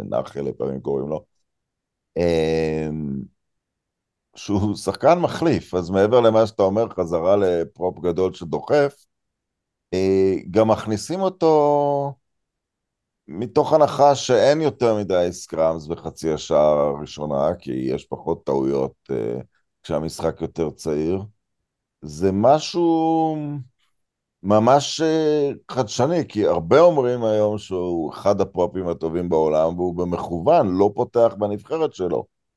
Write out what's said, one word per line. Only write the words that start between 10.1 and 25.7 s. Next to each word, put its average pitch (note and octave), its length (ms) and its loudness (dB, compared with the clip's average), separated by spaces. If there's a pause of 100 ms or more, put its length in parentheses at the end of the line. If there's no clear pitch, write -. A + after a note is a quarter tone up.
גם A2 160 4
מכניסים A2 540 -2
אותו D3 920 0 (1120)
מתוך A2+ 460 -2
הנחה C#3+ 420 4
שאין B2+ 460 4
יותר A#2+ 360 2
מדי F2+ 340 2
סקראמס D#2+ 560 -2
בחצי D#2+ 460 -6
השעה D2+ 380 2
הראשונה, D2 880 -2
כי C#2 120 -12
יש B1+ 340 -6
פחות D2+ 400 -8
טעויות, C2+ 500 -2 (160)
אה... A#1+ 280 -6 (440)
כשהמשחק D#2+ 580 -6
יותר D#2+ 280 -4
צעיר. D#2 540 -4 (800)
זה D#2 300 -4
משהו D#3+ 1040 0 (1080)
ממש, A#2 580 2
אה, D3+ 500 0 (200)